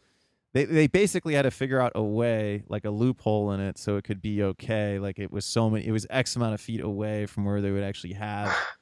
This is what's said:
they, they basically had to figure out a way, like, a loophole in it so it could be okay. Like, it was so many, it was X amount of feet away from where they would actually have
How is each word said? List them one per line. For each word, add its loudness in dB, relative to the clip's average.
they, 2
they 4
basically 2
had 4
to 2
figure 0
out 2
a 0
way, 0
like, -4
a -2
loophole 2
in -2
it -4
so -2
it -4
could -6
be 0
okay. 0
Like, -6
it -6
was -4
so 2
many, 0
it 0
was -2
X 0
amount 0
of -6
feet -6
away -2
from -4
where 2
they 2
would 0
actually -8
have -4